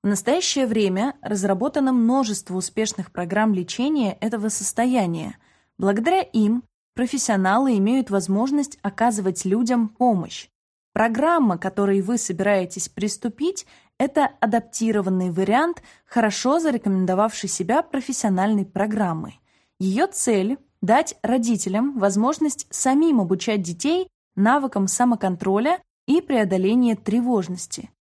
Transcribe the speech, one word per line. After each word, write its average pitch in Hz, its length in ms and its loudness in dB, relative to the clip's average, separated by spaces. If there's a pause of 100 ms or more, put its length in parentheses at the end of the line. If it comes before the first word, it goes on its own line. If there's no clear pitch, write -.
В 196 60 -2
настоящее 262 580 0
время 214 560 0
разработано 214 720 0
множество 226 640 0
успешных 196 540 -4
программ 202 440 0
лечения 233 680 -2
этого 214 300 -2
состояния. 202 880 -2 (400)
Благодаря 226 420 2
им 226 440 0 (300)
профессионалы 233 840 2
имеют 226 320 2
возможность 233 720 0
оказывать 202 600 -2
людям 226 440 2
помощь. 214 600 -2 (440)
Программа, 233 640 2
к 170 60 -10
которой 196 380 2
вы 214 180 -2
собираетесь 190 720 -2
приступить, 226 760 -6 (320)
это 277 320 0 (100)
адаптированный 208 920 0
вариант 208 520 0 (240)
хорошо 240 520 0
зарекомендовавшей 208 920 0
себя 220 340 0
профессиональной 208 840 -2
программы. 196 680 -2 (440)
Ее 196 300 0
цель — 226 500 0 (240)
дать 240 400 2
родителям 233 760 0
возможность 226 720 0
самим 277 500 2
обучать 190 420 0
детей 285 460 -2 (260)
навыкам 233 540 2
самоконтроля 214 920 0 (260)
и 320 140 2
преодоления 220 760 2
тревожности. 202 920 -2 (120)